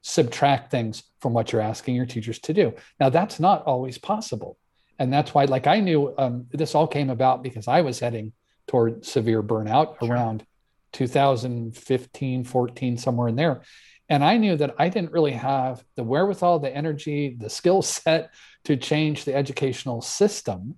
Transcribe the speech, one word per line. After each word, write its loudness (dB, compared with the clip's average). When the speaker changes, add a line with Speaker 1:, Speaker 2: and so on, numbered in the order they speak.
Speaker 1:
Subtract 0
things -4
from -2
what 0
you're 0
asking -4
your -2
teachers -8
to -6
do. 2
Now, 6
that's 0
not 4
always -2
possible. -6
And 0
that's 2
why, 6
like, 0
I 6
knew, 2
um, -2
this -4
all 6
came -2
about 2
because -8
I 4
was -2
heading -4
toward 2
severe 0
burnout 0
Speaker 2:
Sure. -2
Speaker 1:
around -2
two -2
thousand 0
fifteen, -4
fourteen, -2
somewhere -2
in -2
there. 0
And 4
I 6
knew 2
that -2
I 2
didn't -4
really 2
have -4
the -6
wherewithal, 2
the -4
energy, -4
the -10
skill 2
set 0
to 2
change -2
the -2
educational -4
system -2